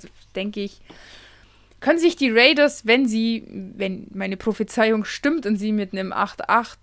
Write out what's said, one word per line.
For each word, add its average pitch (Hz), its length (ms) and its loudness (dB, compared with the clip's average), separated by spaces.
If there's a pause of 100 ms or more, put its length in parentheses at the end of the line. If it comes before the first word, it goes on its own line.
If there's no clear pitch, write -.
(360)
denke 202 260 -6
ich, 202 180 -10 (1000)
können 330 180 4
sich 339 160 4
die 262 160 0
Raiders, 285 560 4
wenn 254 200 4
sie, 226 360 -2 (320)
wenn 190 380 -6
meine 190 240 -6
Prophezeiung 220 640 0
stimmt 285 420 -2
und 208 120 0
sie 214 160 -4
mit 202 180 -4
einem 190 220 -6
acht - 360 -4
acht 226 320 0